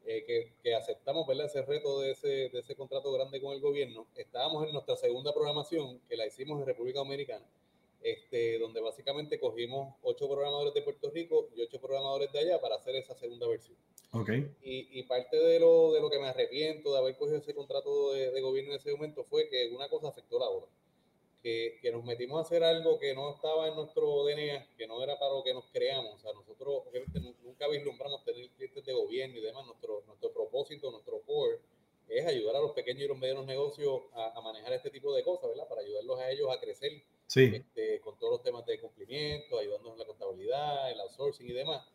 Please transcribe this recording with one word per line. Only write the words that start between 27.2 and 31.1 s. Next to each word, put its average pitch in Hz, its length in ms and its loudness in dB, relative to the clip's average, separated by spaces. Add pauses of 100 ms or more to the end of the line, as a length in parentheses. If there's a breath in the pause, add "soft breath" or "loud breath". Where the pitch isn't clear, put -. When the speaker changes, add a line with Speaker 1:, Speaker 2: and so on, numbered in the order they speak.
Speaker 1:
nunca 131 260 -4
vislumbramos 139 560 -2
tener 120 260 -2
clientes - 360 -10
de 131 80 -2
gobierno 120 440 0
y 110 40 -6
demás. 123 240 -6
Nuestro, 110 400 -8
nuestro 110 260 -6
propósito, 135 600 -4
nuestro 107 300 -10